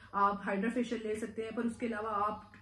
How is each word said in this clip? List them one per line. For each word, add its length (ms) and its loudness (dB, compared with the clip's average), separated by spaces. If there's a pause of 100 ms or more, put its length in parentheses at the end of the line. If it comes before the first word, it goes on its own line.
(140)
आप 300 4
hydra 260 2
facial 340 0
ले 120 -2
सकते 260 -6
हैं, 140 -6
पर 80 -2
उसके 240 -2
अलावा 220 -2
आप 400 0 (140)